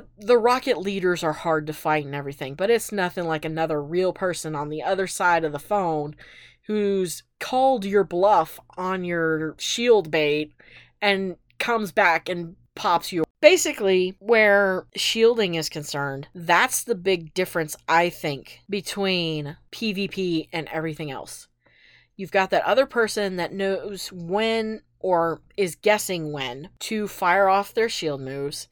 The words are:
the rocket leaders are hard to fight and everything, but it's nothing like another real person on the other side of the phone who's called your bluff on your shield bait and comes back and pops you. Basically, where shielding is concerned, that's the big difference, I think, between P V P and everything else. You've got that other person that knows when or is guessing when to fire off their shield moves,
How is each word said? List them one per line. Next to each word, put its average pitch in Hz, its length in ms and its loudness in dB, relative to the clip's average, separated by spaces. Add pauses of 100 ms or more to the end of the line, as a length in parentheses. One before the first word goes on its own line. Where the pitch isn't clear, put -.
(160)
the 220 220 4
rocket 247 400 2
leaders 185 440 0
are 156 120 0
hard 156 320 0
to 151 80 -8
fight 151 320 0
and 139 80 -8
everything, 143 400 -8
but 190 160 0
it's 233 200 2
nothing 180 360 -4
like 156 180 -2
another 160 380 -2
real 175 320 0
person 165 400 -4
on 147 160 -6
the 151 120 -8
other 185 240 -2
side 175 380 2
of 151 80 -2
the 147 60 -6
phone 156 580 -2 (520)
who's 202 540 0 (160)
called 254 460 2
your 196 200 4
bluff 175 540 2 (200)
on 185 260 -4
your 160 540 0
shield 220 520 2
bait 151 440 0 (480)
and 196 340 0 (220)
comes 220 340 -2
back 175 380 2
and 175 260 -6 (180)
pops 175 380 0
you. 170 100 0 (200)
Basically, 196 760 4
where 202 680 4 (100)
shielding 226 600 2
is 156 120 -4
concerned, 143 640 -8
that's 175 500 0
the 233 100 -2
big 175 400 -2
difference, 175 420 -4 (100)
I 170 220 4
think, 147 520 -8 (100)
between 175 880 -4 (120)
P 220 220 -6
V 196 160 -4
P 175 460 -4
and 160 140 -6
everything 156 420 -8
else. - 380 -14 (680)
You've 190 140 -10
got 190 180 2
that 160 160 2
other 240 220 4
person 208 500 -2
that 170 160 -4
knows 196 580 -4
when 220 720 -2 (200)
or 165 420 0 (140)
is 180 180 0
guessing 185 580 0
when 135 460 -8
to 214 300 -4
fire 190 400 4
off 196 260 2
their 226 160 0
shield 143 320 -4
moves, 139 500 -8